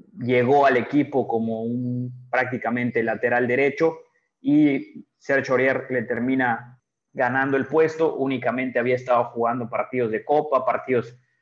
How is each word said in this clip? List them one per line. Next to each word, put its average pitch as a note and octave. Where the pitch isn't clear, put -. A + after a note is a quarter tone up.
llegó B2
al C3
equipo C#3
como A2+
un, B2
prácticamente B2
lateral A#2+
derecho C#3+
y C#3+
Serge C3+
Aurier B2+
le B2
termina A#2+
ganando C3+
el C3
puesto. D#3+
Únicamente B2+
había B2+
estado B2
jugando A#2+
partidos A#2+
de G#2+
Copa, D3
partidos A#2+